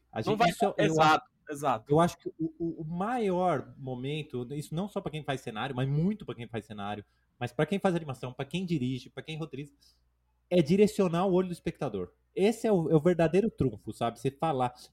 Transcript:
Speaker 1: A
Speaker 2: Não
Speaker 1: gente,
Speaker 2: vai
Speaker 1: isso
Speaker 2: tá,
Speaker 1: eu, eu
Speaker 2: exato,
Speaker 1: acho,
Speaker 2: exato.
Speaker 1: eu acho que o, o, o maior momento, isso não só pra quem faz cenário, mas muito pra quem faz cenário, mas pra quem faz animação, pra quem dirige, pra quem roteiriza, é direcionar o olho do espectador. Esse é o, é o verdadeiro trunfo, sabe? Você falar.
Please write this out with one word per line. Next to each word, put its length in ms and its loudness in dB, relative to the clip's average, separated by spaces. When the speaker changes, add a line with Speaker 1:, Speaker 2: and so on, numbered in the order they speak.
Speaker 1:
A 80 -8
Speaker 2:
Não 60 -2
Speaker 1:
gente, 140 0
Speaker 2:
vai 120 6
Speaker 1:
isso 100 -4
Speaker 2:
tá, 60 4
Speaker 1:
eu, 120 -2
eu 140 4
Speaker 2:
exato, 320 6
Speaker 1:
acho, 280 -18
Speaker 2:
exato. 400 -2
Speaker 1:
eu 80 6
acho 180 2
que 100 -14
o, 200 -4
o, 240 -6
o 20 -10
maior 960 -2
momento, 760 -6
isso 200 -8
não 140 -4
só 120 -8
pra 100 -8
quem 140 -8
faz 160 -4
cenário, 340 -8
mas 140 -2
muito 380 0
pra 80 -8
quem 120 -10
faz 200 -6
cenário, 380 -8
mas 140 -6
pra 140 0
quem 120 -2
faz 160 0
animação, 380 -8
pra 120 -8
quem 220 -6
dirige, 440 -4
pra 120 -12
quem 160 -10
roteiriza, 340 -10
é 100 6
direcionar 640 4
o 80 0
olho 160 2
do 60 -8
espectador. 580 -6
Esse 320 0
é 60 2
o, 180 2
é 40 6
o 60 6
verdadeiro 500 4
trunfo, 420 -2
sabe? 280 -4
Você 100 -2
falar. 440 -2